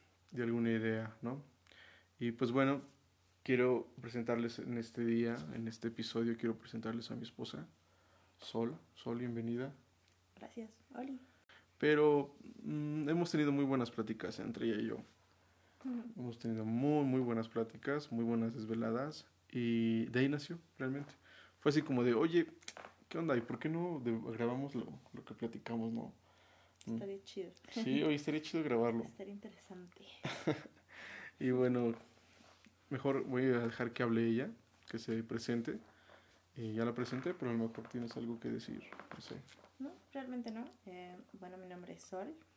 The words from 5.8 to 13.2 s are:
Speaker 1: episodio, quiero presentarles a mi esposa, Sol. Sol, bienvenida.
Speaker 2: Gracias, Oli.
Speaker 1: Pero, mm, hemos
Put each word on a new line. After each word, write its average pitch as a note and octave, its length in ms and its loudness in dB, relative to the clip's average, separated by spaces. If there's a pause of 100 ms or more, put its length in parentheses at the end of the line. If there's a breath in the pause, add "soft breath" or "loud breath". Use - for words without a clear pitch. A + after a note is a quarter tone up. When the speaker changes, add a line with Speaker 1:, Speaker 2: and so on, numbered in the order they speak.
Speaker 1:
episodio, A#2 480 0
quiero A2+ 220 0
presentarles A2+ 520 -6
a A2+ 60 -6
mi A#2 60 -8
esposa, - 440 -10 (720 soft breath)
Sol. A#2 380 -2 (180)
Sol, A#2+ 240 -6
bienvenida. A#2+ 540 -4 (640)
Speaker 2:
Gracias, A3 340 -12 (240)
Oli. C4 240 -8 (600 loud breath)
Speaker 1:
Pero, D3 580 6 (280)
mm, D3+ 440 -2
hemos E3+ 220 4